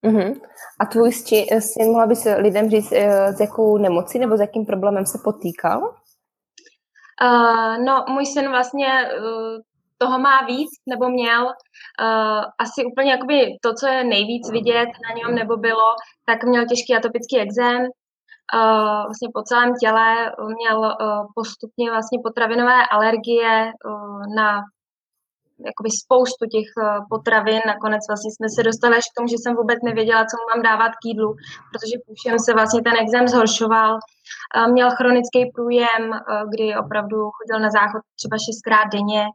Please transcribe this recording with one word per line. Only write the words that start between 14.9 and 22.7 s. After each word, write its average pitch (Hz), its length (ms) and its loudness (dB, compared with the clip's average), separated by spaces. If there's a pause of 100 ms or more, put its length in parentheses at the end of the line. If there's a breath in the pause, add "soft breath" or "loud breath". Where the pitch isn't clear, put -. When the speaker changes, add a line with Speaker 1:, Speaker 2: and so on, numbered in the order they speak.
Speaker 2:
na 226 60 -8
něm, 240 200 -4
nebo 226 220 -2
bylo, 226 300 2 (380 loud breath)
tak 233 180 0
měl 240 220 2
těžký 240 300 0
atopický 233 440 -2
ekzém, 240 420 0
eh, 254 60 -2 (1200 soft breath)
vlastně 226 260 -10
po 220 100 -6
celém 247 380 2
těle, 226 500 2 (240)
měl, 220 300 0
eh, 214 100 -2 (400)
postupně 233 560 -6
vlastně 226 320 -4
potravinové 240 680 2